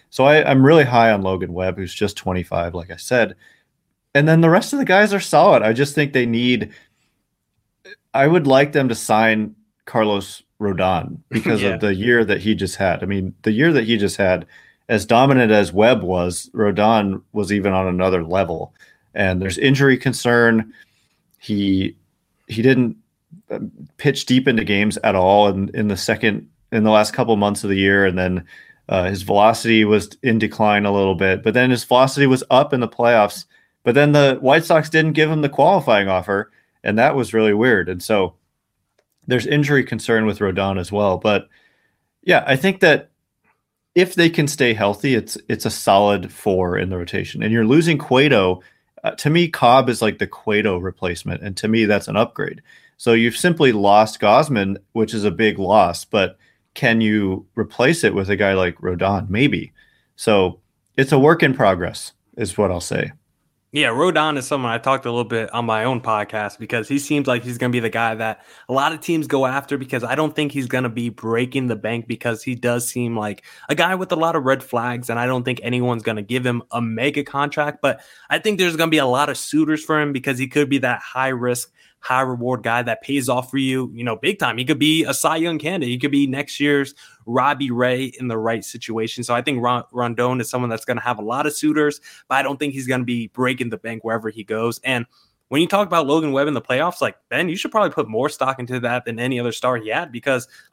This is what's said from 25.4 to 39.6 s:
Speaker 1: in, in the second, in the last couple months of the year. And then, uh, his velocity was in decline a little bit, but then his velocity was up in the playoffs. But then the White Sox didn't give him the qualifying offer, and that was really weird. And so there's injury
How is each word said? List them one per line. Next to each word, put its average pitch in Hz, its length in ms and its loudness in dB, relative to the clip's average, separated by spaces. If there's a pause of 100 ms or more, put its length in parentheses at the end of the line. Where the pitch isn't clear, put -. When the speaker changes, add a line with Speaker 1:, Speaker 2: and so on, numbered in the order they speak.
Speaker 1:
in, 95 260 -2
in 107 140 -2
the 98 100 -2
second, 107 520 -2 (220)
in 110 120 0
the 107 80 4
last 107 220 4
couple 113 220 0
months 101 280 -2
of 101 80 -2
the 98 60 0
year. 98 280 4
And 92 120 0
then, 92 280 -2 (440)
uh, 92 160 0
his 95 180 -6
velocity 110 640 2
was 104 360 0
in 117 160 2
decline 107 480 0
a 101 60 0
little 98 240 0
bit, 95 260 0
but 107 140 0
then 127 160 2
his 120 120 -2
velocity 135 440 2
was 127 240 2
up 139 220 4
in 127 60 0
the 117 80 -2
playoffs. 117 580 2 (380)
But 120 120 2
then 147 180 4
the 139 260 4
White 143 240 4
Sox 160 260 0
didn't 160 220 2
give 156 180 2
him 160 120 -2
the 143 80 0
qualifying 139 580 2
offer, 98 440 -2 (340)
and 104 120 0
that 139 180 4
was 117 180 -4
really 110 200 4
weird. 104 360 2
And 90 120 -8
so 98 340 0 (920)
there's 123 180 0
injury 147 380 2